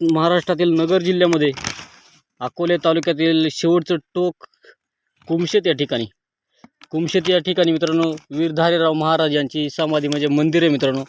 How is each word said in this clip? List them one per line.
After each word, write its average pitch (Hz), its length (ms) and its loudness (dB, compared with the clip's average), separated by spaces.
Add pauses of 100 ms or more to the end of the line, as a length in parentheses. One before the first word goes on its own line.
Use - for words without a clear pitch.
(120)
महाराष्ट्रातील 170 680 2
नगर 170 220 2
जिल्ह्यामध्ये, 170 500 2 (880)
अकोले 170 380 -2
तालुक्यातील 160 760 0
शेवटचं 170 440 0
टोक 180 400 -4 (920)
कुमशेत 170 380 0
या 165 80 2
ठिकाणी. 127 320 -4 (840)
कुमशेत 165 400 -2
या 180 80 4
ठिकाणी 170 340 0
मित्रांनो, 160 440 0 (140)
वीर 160 220 -2
धारेराव 165 420 2
महाराज 156 420 0
यांची 147 340 -2
समाधी 151 380 -2
म्हणजे 147 200 0
मंदिर 156 360 2
आहे 160 80 4
मित्रांनो. 135 380 0